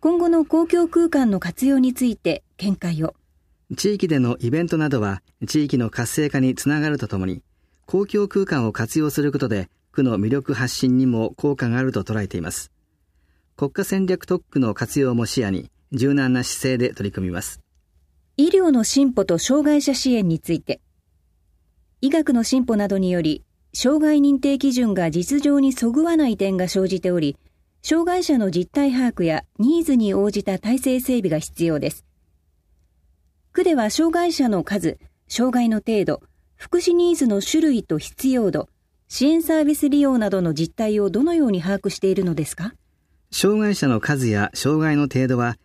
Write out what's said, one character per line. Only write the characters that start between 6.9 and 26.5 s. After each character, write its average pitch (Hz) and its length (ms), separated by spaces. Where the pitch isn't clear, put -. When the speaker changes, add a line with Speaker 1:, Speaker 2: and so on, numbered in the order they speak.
Speaker 2:
と - 100
と 101 100
も 92 80
に、 92 160
公 196 200
共 202 220
空 196 180
間 127 220
を 107 60
活 120 260
用 151 100
す 147 120
る 143 100
こ 139 80
と 131 80
で 101 220
区 139 100
の 113 160
魅 101 80
力 135 260
発 127 220
信 127 220
に 131 80
も 113 320
効 143 180
果 123 140
が 117 80
あ 131 60
る 131 100
と 101 100
捉 107 180
え 95 60
て - 100
い 87 40
ま 78 100
す。 - 180
国 143 160
家 196 140
戦 190 200
略 180 200
特 - 200
区 - 140
の 113 140
活 120 260
用 127 160
も 117 100
視 - 140
野 101 120
に、 87 200
柔 135 200
軟 135 200
な 123 100
姿 131 340
勢 - 0
で 123 160
取 98 180
り - 20
組 92 140
み 90 60
ま 87 80
す。 - 200
Speaker 1:
医 302 140
療 370 220
の 240 120
進 269 300
歩 202 100
と 170 140
障 277 280
害 294 160
者 285 120
支 254 200
援 208 140
に 165 120
つ - 120
い 160 80
て、 - 220
医 269 80
学 311 240
の 233 100
進 254 220
歩 226 100
な 202 140
ど 196 80
に 185 120
よ 175 120
り、 160 240
障 294 240
害 302 200
認 285 180
定 277 220
基 269 120
準 240 220
が 175 160
実 180 320
情 285 180
に 269 140
そ 233 180
ぐ 294 120
わ 339 120
な 302 120
い 214 100
点 196 200